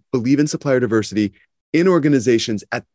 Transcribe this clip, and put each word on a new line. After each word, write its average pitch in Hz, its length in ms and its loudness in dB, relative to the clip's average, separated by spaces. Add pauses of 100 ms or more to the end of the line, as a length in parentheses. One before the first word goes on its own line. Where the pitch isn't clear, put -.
(120)
believe 131 280 0
in 151 80 2
supplier 143 320 -2
diversity 107 520 -2 (420)
in 170 140 2
organizations 127 840 0
at 123 240 -8